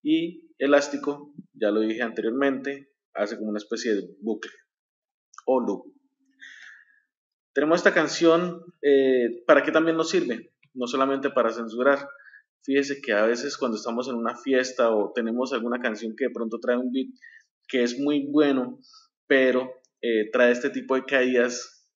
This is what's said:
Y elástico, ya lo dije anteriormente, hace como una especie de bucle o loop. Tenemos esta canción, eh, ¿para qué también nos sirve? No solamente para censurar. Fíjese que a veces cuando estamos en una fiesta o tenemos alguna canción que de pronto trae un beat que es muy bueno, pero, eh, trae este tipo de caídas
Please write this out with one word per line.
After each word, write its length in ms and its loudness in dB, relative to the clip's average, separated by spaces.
Y 560 -2
elástico, 760 0
ya 160 -2
lo 120 0
dije 200 -2
anteriormente, 880 -4
hace 240 -4
como 140 -6
una 80 -4
especie 360 -2
de 100 -4
bucle 320 -6
o 160 2
loop. 240 -6
Tenemos 240 2
esta 160 4
canción, 680 2
eh, 680 4
¿para 160 6
qué 80 -2
también 240 2
nos 140 -2
sirve? 420 -4
No 140 -4
solamente 420 -2
para 240 0
censurar. 560 0
Fíjese 360 0
que 120 -2
a 120 4
veces 320 -2
cuando 200 -4
estamos 320 -6
en 60 -6
una 200 -4
fiesta 580 0
o 220 0
tenemos 380 -2
alguna 260 -4
canción 380 -6
que 80 -2
de 80 -4
pronto 260 -6
trae 160 0
un 160 -4
beat 160 -4
que 140 0
es 140 -2
muy 320 -2
bueno, 500 2
pero, 440 2
eh, 320 0
trae 180 6
este 180 -2
tipo 260 -2
de 100 -2
caídas 920 -2